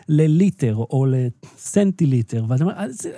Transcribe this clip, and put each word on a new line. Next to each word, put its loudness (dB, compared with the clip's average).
לליטר 2
או -2
לסנטיליטר, -2
ואתה 0
אומר, -2
"אז -10